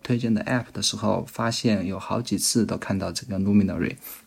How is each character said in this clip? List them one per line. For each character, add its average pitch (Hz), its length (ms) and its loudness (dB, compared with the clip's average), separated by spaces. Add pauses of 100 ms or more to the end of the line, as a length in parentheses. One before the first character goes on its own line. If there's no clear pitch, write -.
推 123 160 0
荐 117 160 2
的 104 100 0
app 120 280 -2
的 - 100 -6
时 - 120 0
候， 104 320 0
发 117 240 -2
现 104 360 2
有 95 120 -4
好 107 220 -4
几 110 160 -2
次 110 300 2
都 104 100 -2
看 - 220 -4
到 87 120 -2
这 - 140 -8
个 95 140 -4
Luminary。 95 580 2 (300)